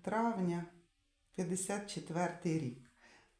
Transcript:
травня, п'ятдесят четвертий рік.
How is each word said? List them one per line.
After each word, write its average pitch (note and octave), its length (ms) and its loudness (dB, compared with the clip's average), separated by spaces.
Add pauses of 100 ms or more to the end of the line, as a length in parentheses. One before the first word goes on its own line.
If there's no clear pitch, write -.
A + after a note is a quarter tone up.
травня, F#3+ 600 2 (680)
п'ятдесят F#3+ 560 -2
четвертий E3+ 680 0
рік. A#2+ 320 -4 (500)